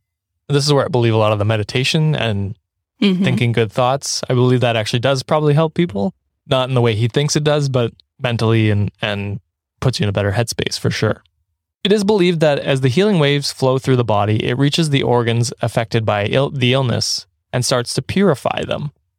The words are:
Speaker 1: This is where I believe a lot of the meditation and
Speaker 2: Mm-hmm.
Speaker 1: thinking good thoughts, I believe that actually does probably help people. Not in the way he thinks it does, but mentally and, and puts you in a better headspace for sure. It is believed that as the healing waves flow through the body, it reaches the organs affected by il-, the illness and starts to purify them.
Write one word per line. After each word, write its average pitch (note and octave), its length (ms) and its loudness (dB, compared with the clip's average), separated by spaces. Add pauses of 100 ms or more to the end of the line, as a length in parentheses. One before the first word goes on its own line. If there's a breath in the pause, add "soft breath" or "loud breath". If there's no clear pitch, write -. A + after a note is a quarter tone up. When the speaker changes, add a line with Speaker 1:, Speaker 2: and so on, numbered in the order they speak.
(500)
Speaker 1:
This C#3+ 160 2
is D3 80 2
where C3+ 100 4
I - 40 -6
believe A#2 260 2
a A2 40 4
lot G#2+ 140 4
of G#2+ 80 0
the G2+ 40 0
meditation B2+ 720 0
and G#2 420 -4 (460)
Speaker 2:
Mm-hmm. F#3+ 220 2
Speaker 1:
thinking B2 280 2
good A2+ 200 0
thoughts, C3 580 -2
I C3 40 2
believe B2+ 260 2
that A#2+ 160 2
actually A2 240 -2
does C3 240 0
probably D3+ 280 2
help D#3+ 220 2
people. F#3+ 400 -2 (320)
Not C3 220 0
in C3 80 0
the B2 40 4
way A#2+ 140 2
he A#2 140 0
thinks D3 260 0
it D3+ 80 0
does, D3 260 0
but B2 240 -2 (280)
mentally A2+ 500 2
and, G2+ 200 0 (120)
and G2+ 380 -6 (400)
puts - 180 -2
you A2 60 0
in G#2 40 0
a G2+ 40 -2
better G2+ 180 0
headspace - 480 -4
for - 120 -2
sure. - 320 -2 (600)
It F#3+ 80 -2
is G#3 140 2
believed F#3 360 2
that D3 200 2
as C3+ 220 -2
the C3+ 60 2
healing F#3 300 2
waves C#3+ 340 0
flow C3 260 0
through C3 180 0
the A#2+ 80 2
body, G#2+ 400 0
it B2 120 -2
reaches C#3+ 340 0
the C#3 120 2
organs A#2 580 0
affected A2+ 460 -2
by G#2 200 0
il-, C3+ 240 0
the B2+ 220 0
illness B2 540 -2 (260)
and B2 120 -2
starts B2 300 -2
to - 60 -2
purify - 640 -2
them. - 280 -6 (260)